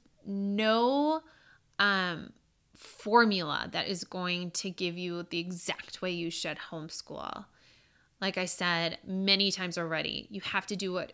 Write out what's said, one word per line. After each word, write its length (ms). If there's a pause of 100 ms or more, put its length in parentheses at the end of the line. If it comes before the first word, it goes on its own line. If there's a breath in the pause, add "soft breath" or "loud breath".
(260)
no, 1000 (540 loud breath)
um, 540 (520)
formula 880
that 160
is 160
going 480
to 180
give 280
you 320
the 100
exact 640
way 100
you 180
should 280
homeschool. 880 (760 soft breath)
Like 160
I 80
said 600
many 460
times 260
already, 520
you 120
have 260
to 80
do 180
what 200